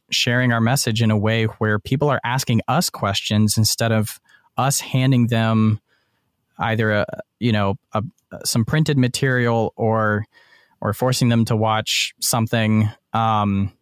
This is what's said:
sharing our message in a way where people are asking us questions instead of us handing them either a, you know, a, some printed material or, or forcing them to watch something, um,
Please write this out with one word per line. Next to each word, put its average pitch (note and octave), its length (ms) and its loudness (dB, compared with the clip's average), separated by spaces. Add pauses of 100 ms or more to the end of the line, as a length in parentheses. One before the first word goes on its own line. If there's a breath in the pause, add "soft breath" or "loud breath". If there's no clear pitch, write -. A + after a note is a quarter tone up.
(120)
sharing B2 420 0
our A2+ 80 0
message A#2 400 0
in A2 100 2
a G#2+ 60 2
way A2 280 0
where G#2+ 340 -2
people D3 300 -2
are C3 140 0
asking A#2+ 440 -2
us C#3+ 220 0
questions G#2+ 680 0
instead A2+ 340 0
of G#2+ 280 -2 (380 soft breath)
us C3 220 0
handing C3 480 2
them A2+ 520 2 (800)
either A2 320 0
a, G#2 140 0 (340)
you A#2 120 0
know, G2+ 240 0 (180)
a, G#2+ 100 0 (420)
some A#2 200 0
printed D#3 320 0
material B2 800 0
or, A2 500 0 (560 soft breath)
or G2+ 120 -2
forcing B2+ 360 0
them A2+ 160 2
to A2+ 100 -2
watch A2 640 -2
something, A2 720 0 (240)
um, G#2 580 0 (100)